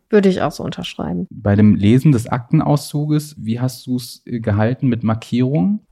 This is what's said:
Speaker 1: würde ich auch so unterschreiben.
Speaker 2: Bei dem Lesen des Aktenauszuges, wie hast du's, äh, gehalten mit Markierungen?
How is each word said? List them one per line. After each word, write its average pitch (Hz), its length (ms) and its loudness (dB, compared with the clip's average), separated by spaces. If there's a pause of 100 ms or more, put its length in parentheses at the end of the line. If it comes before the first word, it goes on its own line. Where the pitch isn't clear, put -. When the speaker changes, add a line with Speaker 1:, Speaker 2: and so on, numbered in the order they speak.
Speaker 1:
würde 202 180 4
ich 185 140 0
auch 151 100 -2
so - 140 -10
unterschreiben. - 640 -8
Speaker 2:
Bei 101 260 0
dem 104 200 6
Lesen 123 360 4
des 120 160 2
Aktenauszuges, 147 1120 -2
wie 113 220 -4
hast 127 260 -6
du's, 123 380 -6
äh, 113 160 -6
gehalten 110 460 0
mit 120 160 -2
Markierungen? 127 760 0 (120)